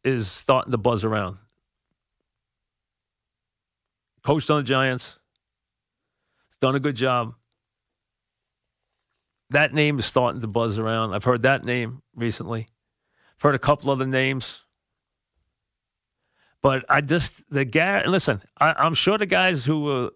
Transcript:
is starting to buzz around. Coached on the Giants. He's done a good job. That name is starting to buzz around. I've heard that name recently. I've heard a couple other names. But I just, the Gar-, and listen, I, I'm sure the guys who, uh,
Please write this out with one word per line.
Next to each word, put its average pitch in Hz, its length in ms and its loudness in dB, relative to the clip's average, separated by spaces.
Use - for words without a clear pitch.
is 123 260 0
starting - 440 0
to 117 60 0
buzz 110 260 0
around. 101 340 -4
Coached 147 260 0
on 151 60 4
the 139 120 -2
Giants. 131 520 -2
He's - 100 -20
done 135 160 2
a 139 60 0
good 139 160 -2
job. 120 400 -2
That 147 220 2
name 147 280 2
is - 40 -4
starting 123 360 0
to 113 80 -6
buzz 113 320 -2
around. 110 340 -2
I've 104 80 -4
heard 123 200 0
that 131 220 2
name 120 380 -6
recently. 113 500 -6
I've - 60 -6
heard 147 120 4
a 127 60 -2
couple 143 320 0
other 131 140 -2
names. 131 560 -2
But 131 280 0
I 139 140 4
just, 147 480 -2
the 135 160 0
Gar-, 170 320 2
and - 120 0
listen, 147 320 0
I, 156 140 4
I'm 156 220 2
sure 208 240 2
the 208 80 -2
guys 180 400 0
who, 147 240 0
uh, 127 260 -2